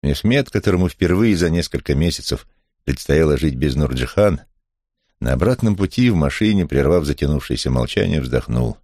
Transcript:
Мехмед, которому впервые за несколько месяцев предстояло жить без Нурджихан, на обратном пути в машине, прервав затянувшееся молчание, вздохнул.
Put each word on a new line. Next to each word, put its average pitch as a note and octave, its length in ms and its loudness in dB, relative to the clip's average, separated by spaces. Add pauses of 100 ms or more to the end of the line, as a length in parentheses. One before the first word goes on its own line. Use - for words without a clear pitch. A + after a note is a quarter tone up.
Мехмед, A2 460 0
которому F#2 380 0
впервые F#2 480 2
за E2+ 140 2
несколько D#2+ 460 -2
месяцев - 500 -2 (380)
предстояло D2 520 0
жить C#2+ 200 0
без C2+ 180 -2
Нурджихан, C#2 680 0 (760)
на B1 140 -2
обратном G#2 420 2
пути G2+ 360 0
в G#2+ 40 2
машине, F#2 520 2
прервав C#2+ 400 2
затянувшееся C#2+ 640 -2
молчание, D2+ 500 0
вздохнул. B1 640 -2